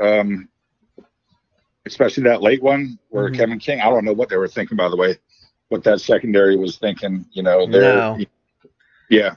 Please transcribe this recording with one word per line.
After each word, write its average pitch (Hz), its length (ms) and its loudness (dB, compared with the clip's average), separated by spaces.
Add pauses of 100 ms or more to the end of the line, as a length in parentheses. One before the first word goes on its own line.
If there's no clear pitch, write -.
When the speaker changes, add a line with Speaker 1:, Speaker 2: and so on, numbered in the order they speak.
Speaker 1:
um, 101 480 -2 (1400)
especially - 380 -2
that 117 180 2
late 127 220 2
one 139 340 -2 (120)
where 104 160 -4
Speaker 2:
Mm-hmm. 98 100 -6
Speaker 1:
Kevin 113 240 -2
King, 135 220 -6
I 107 100 2
don't 110 140 0
know 107 80 -2
what 117 160 -2
they 92 80 -2
were 92 100 -2
thinking, 107 300 -6
by 90 120 0
the 87 80 -6
way, 92 200 0 (520)
what 107 140 -6
that 104 160 2
secondary 101 560 2
was 92 220 -4
thinking, 95 540 -6
you 95 120 -10
know, 92 240 2
they're 98 280 4
Speaker 2:
No. 110 240 -2 (920)
Speaker 1:
yeah, 104 280 2